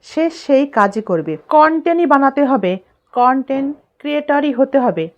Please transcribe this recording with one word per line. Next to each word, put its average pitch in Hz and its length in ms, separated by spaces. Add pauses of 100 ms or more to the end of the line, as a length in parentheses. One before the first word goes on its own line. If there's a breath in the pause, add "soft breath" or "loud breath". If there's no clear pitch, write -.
সে - 180 (160)
সেই 277 260 (120)
কাজই 202 240
করবে। 160 320 (220)
কনটেন্টই 320 520
বানাতে 277 380
হবে, 202 260 (420)
কনটেন্ট 269 560 (280)
ক্রিয়েটরই 294 560
হতে 269 260
হবে 180 240 (140)